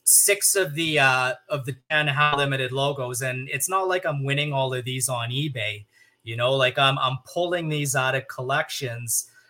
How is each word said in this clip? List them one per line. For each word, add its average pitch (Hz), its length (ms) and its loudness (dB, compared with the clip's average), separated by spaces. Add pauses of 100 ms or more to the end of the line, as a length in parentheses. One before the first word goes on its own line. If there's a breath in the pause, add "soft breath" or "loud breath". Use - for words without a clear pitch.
six - 520 4
of 170 180 0
the, 156 240 0
uh, 131 360 4 (160)
of 135 160 -4
the 139 100 -6 (140)
ten 151 180 2
Howe 147 280 4
Limited 135 360 0
logos, 131 480 -2
and 131 300 -4
it's 139 180 -2
not 190 180 0
like 180 200 0
I'm 143 180 -2
winning 143 300 0
all 135 180 0
of 127 140 -4
these 127 220 -2
on 117 200 -4
eBay. 120 560 -4 (380 soft breath)
You 113 140 -8
know, 123 160 2
like, 127 260 2
I'm, 139 200 4
I'm 135 280 0
pulling 170 420 -2
these 143 260 -2
out 131 200 0
of 131 140 -4
collections 127 1000 -6 (200 soft breath)